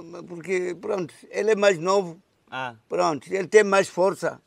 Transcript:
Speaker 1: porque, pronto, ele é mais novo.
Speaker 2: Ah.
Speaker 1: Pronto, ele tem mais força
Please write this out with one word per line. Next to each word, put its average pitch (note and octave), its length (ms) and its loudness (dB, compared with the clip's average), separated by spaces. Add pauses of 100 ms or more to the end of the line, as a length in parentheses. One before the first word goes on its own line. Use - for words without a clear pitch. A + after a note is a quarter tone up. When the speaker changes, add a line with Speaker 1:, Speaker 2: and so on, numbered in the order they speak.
(280)
Speaker 1:
porque, F3 520 -4
pronto, G3+ 320 -4 (200)
ele G3+ 180 0
é A3 60 4
mais G3 240 4
novo. F#3 360 0 (320)
Speaker 2:
Ah. B2+ 280 -10 (120)
Speaker 1:
Pronto, E3 460 -2
ele F#3+ 140 -2
tem G#3+ 160 8
mais G3 240 2
força E3 580 -2